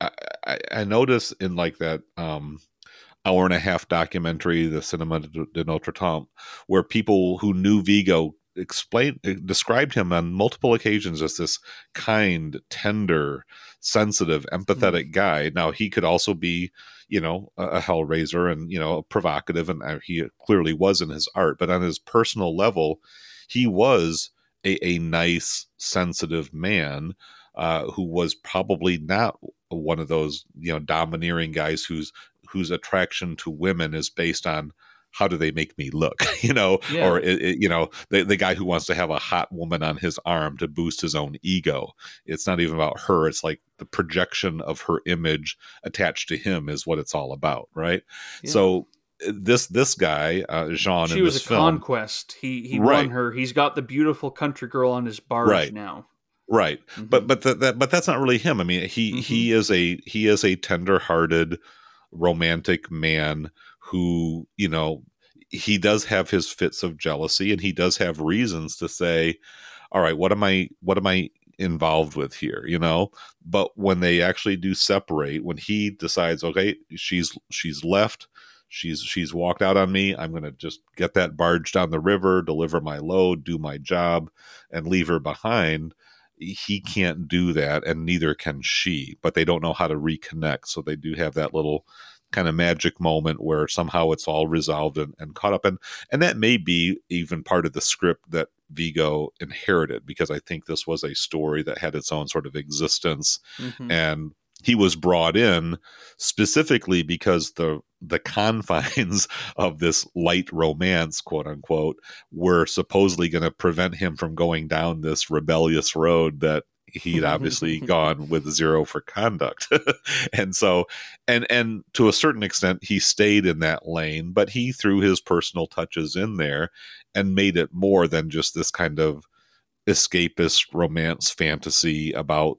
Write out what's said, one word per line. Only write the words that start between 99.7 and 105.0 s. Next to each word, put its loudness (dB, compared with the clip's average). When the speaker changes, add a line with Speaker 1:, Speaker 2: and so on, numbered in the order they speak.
Speaker 1:
because -2
I -4
think -10
this -6
was -4
a -6
story -2
that -6
had -4
its -6
own -2
sort -4
of -12
existence. -2
Speaker 2:
Mm-hmm. -10
Speaker 1:
And -2
he 4
was 6
brought 4